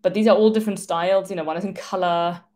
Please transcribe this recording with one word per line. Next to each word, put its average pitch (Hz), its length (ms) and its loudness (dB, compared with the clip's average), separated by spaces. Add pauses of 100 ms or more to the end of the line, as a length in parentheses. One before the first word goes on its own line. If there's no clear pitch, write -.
But 180 140 -2
these 214 120 2
are 208 100 8
all 214 140 6
different 214 280 -2
styles. 185 520 -2
You 196 60 -8
know, 160 80 -6
one 156 120 -6
is 180 80 -6
in 190 100 -8
color 175 680 -2 (140)